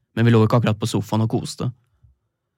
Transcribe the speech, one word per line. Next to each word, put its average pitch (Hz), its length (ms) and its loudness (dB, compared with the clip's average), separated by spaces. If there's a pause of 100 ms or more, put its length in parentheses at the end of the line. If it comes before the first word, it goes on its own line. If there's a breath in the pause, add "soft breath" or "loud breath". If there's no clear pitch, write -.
(140)
men 113 120 0
vi 117 80 4
lå 110 100 6
ikke 117 160 2
akkurat 110 200 -2
på 107 100 -6
sofaen 110 340 -2
og 113 80 -2
koste. - 380 -6 (880)